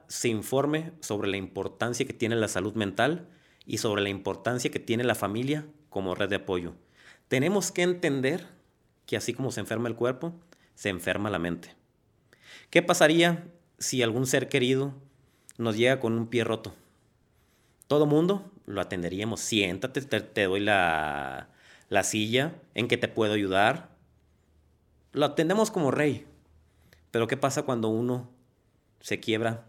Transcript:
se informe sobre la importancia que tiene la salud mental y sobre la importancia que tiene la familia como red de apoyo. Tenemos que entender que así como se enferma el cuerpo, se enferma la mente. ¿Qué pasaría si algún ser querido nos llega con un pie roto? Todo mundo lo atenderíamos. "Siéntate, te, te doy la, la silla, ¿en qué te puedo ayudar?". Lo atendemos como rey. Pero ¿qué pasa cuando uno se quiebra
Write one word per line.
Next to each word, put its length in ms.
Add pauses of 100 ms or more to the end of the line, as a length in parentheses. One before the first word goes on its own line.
se 220
informe 720
sobre 260
la 80
importancia 680
que 80
tiene 240
la 100
salud 280
mental 520 (380)
y 140
sobre 220
la 60
importancia 640
que 80
tiene 240
la 120
familia 500 (240)
como 260
red 140
de 80
apoyo. 380 (520)
Tenemos 460
que 80
entender 680 (600)
que 100
así 160
como 180
se 80
enferma 300
el 80
cuerpo, 420 (340)
se 140
enferma 420
la 100
mente. 360 (920)
¿Qué 120
pasaría 640 (320)
si 260
algún 220
ser 220
querido 460 (640)
nos 180
llega 240
con 140
un 140
pie 180
roto? 280 (1120)
Todo 180
mundo 460 (160)
lo 140
atenderíamos. 580
"Siéntate, 640
te, 180
te 220
doy 160
la, 880 (400)
la 140
silla, 580 (140)
¿en 120
qué 100
te 100
puedo 260
ayudar?". 560 (1200)
Lo 140
atendemos 460
como 180
rey. 380 (840)
Pero 160
¿qué 100
pasa 280
cuando 240
uno 420 (680)
se 200
quiebra 500